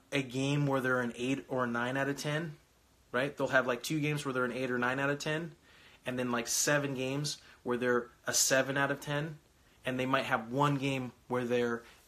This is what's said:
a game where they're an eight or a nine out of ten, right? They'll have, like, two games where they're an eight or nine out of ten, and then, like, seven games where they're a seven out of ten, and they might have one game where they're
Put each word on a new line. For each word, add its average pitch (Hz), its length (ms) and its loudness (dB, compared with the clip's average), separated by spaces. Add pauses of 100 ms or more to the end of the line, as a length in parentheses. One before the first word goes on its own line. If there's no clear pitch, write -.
(100)
a 139 120 0
game 139 440 0
where 135 140 2
they're 127 220 2
an 120 140 -2
eight 131 320 -2
or 127 160 0
a - 20 0
nine 123 320 -2
out 135 100 0
of 139 80 -2
ten, 151 380 -4 (580)
right? 135 240 -2
They'll 135 120 0
have, 127 180 4
like, 123 160 0
two 156 180 -2
games 147 240 0
where 135 80 -2
they're 127 140 2
an 120 60 -2
eight 131 180 -2
or 123 80 0
nine 127 200 0
out 139 120 0
of 143 80 -2
ten, 156 340 -4 (540)
and 127 120 -4
then, 123 140 0
like, 117 160 -2
seven 143 460 2
games 135 420 -2 (260)
where 123 140 0
they're 120 300 2 (200)
a 120 60 -2
seven 135 460 2
out 139 120 2
of 139 100 -4
ten, 151 360 -4 (480)
and 127 160 -2
they 131 60 0
might 135 180 2
have 117 260 -2
one 143 260 4
game 131 360 -2 (160)
where 123 160 0
they're 120 380 0 (260)